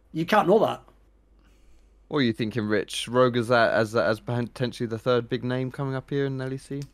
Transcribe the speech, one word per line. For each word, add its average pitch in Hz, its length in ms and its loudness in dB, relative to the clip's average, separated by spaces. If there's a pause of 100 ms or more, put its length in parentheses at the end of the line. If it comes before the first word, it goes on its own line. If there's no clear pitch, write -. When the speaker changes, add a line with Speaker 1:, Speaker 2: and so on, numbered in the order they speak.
(120)
Speaker 1:
You 160 140 -2
can't 196 220 4
know 208 100 8
that. 127 240 0 (1300)
Speaker 2:
What 151 100 -4
are 143 40 4
you 117 100 2
thinking, 110 340 -4
Rich? - 420 -2
Rogue 123 280 4
as 113 120 -2
that, 120 240 4
as, 107 220 2
as 110 260 0
potentially 120 680 -6
the 110 120 -6
third 120 300 0
big 120 160 -4
name 127 260 -4
coming 135 240 -6
up 131 160 -10
here 143 160 -2
in 135 140 -6
L 131 120 -8
E 135 60 -8
C? 139 240 -10 (120)